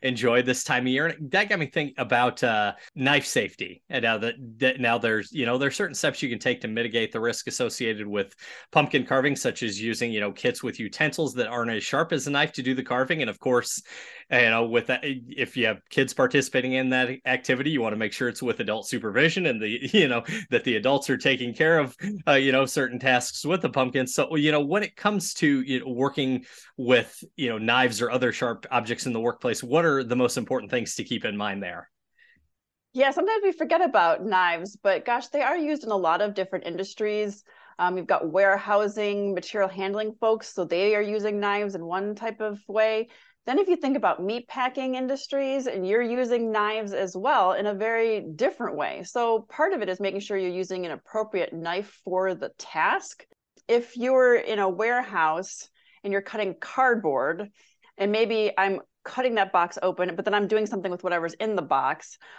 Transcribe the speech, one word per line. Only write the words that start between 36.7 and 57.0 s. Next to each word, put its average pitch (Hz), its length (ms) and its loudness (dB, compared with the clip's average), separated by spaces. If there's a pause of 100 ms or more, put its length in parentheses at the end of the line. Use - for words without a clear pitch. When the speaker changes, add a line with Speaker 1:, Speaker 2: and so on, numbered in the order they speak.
Speaker 2:
Um, 180 200 0
you've 170 80 -6
got 170 260 0
warehousing, 202 1000 2
material 190 340 -2
handling 202 500 -4
folks, 220 360 0
so 185 100 -2
they 190 320 2
are 208 60 2
using 208 360 -2
knives 202 360 0
in 165 100 -8
one 190 300 -4
type 220 260 -8
of 208 260 -4
way. 220 420 2 (380)
Then 262 120 0
if 381 100 2
you 349 80 4
think 277 220 0
about 180 260 0
meat 233 240 -4
packing 254 460 -4
industries, 269 720 -4
and 185 200 -4
you're 214 140 2
using 240 500 0
knives 214 440 -2
as 190 200 -4
well 196 380 2
in 202 140 0
a 208 80 -2
very 226 500 0 (100)
different 233 440 -2
way. 143 240 -4
So 233 380 0 (100)
part 370 240 2
of 247 80 -2
it 185 80 -4
is 185 100 -4
making 196 200 -2
sure 202 180 -4
you're 185 100 -2
using 185 380 -6
an 160 60 -6
appropriate 214 600 -4
knife 170 520 -6
for 185 300 0
the - 220 -8
task. - 680 -2 (400)
If 240 300 0
you're 254 380 6
in 214 240 0
a 196 100 2
warehouse 190 1000 0 (340)
and 202 100 -4
you're 196 100 0
cutting 196 380 -4
cardboard, 202 920 0 (480)